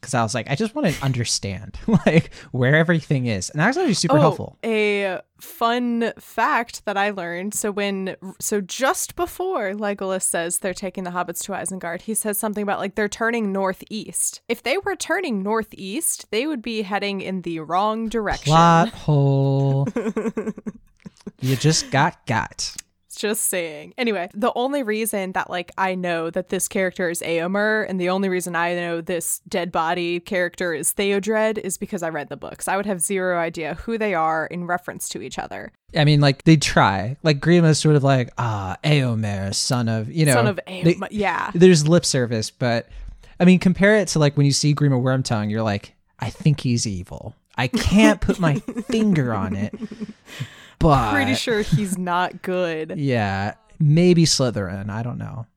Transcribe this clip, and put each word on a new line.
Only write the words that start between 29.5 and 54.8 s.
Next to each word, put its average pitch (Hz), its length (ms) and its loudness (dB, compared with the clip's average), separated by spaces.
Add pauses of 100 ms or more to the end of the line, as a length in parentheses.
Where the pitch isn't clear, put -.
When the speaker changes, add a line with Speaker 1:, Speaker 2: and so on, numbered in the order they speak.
Speaker 2:
body 175 480 0
character 180 520 -2
is 143 200 -4
Theodred 214 640 0
is 196 200 -6
because 196 240 -6
I 165 80 -4
read 147 200 -8
the 139 80 -8
books. - 320 -12
I 185 80 0
would 196 80 -2
have 190 160 -4
zero 185 360 -2
idea 165 380 -4
who 226 220 -6
they 208 160 -2
are 160 340 0
in 175 200 -8
reference - 420 -6
to - 120 -10
each - 160 -10
other. - 340 -10 (240)
Speaker 1:
I 156 100 4
mean, 147 160 6
like, 139 220 2
they 160 120 8
try. 117 680 2
Like, 147 180 0
Grima's 165 380 6
sort 151 180 4
of 131 80 2
like, 135 320 2
"Ah, 101 480 -4
Éomer, 110 680 0
son 120 360 0
of," 110 200 -2
you 156 160 2
know, 143 80 6
Speaker 2:
Son 117 140 6
of 165 180 0
Speaker 1:
they, 185 180 -10 (100)
Speaker 2:
Éomer, 190 180 -4
yeah. 190 420 -2
Speaker 1:
there's 170 360 8
lip 170 160 6
service, 117 460 0
but, 117 360 -2 (520)
I 180 40 6
mean, 180 160 10
compare 190 380 4
it 196 120 2
to, 160 100 0
like, 147 180 4
when 143 80 4
you 139 80 4
see 147 200 2
Grima 139 280 2
Wormtongue, 127 500 0
you're 110 120 -2
like, 101 300 -4 (260)
"I 107 100 -4
think 147 320 0
he's 120 260 0
evil. - 480 -10 (220)
I 123 100 -2
can't 214 540 4
put - 180 0
my 160 160 2
Speaker 2:
<laughs> 233 340 -8
Speaker 1:
finger 196 440 2
on 98 240 -2
it, - 160 -4 (1040)
but" 156 340 4
Speaker 2:
Pretty 269 240 2
sure 220 260 0
he's 208 360 0
not 180 440 -2
good. 170 560 -2
Speaker 1:
Yeah, 107 580 0 (240)
maybe 165 460 6
Slytherin. 101 640 -2